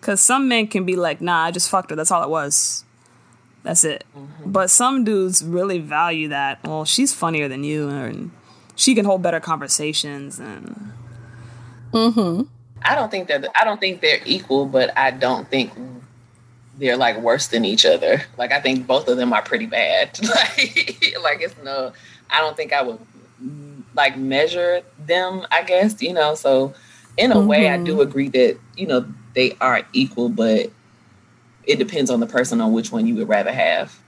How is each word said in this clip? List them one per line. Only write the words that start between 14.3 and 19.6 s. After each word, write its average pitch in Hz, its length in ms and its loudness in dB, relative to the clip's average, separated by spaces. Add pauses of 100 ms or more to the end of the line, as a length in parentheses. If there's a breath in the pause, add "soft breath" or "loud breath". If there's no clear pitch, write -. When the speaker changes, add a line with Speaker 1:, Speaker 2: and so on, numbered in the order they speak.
Speaker 2:
but 131 300 0
I 135 140 2
don't 127 400 -2
think 131 220 -2 (1040)
they're, 127 180 2
like, 117 220 2
worse 117 300 2
than - 180 0
each 220 180 2
other. 85 380 4 (160)
Like, 123 120 -2
I 143 100 2
think 131 260 -2
both 123 220 0
of 123 100 2
them 123 160 0
are 107 80 2
pretty 110 240 -4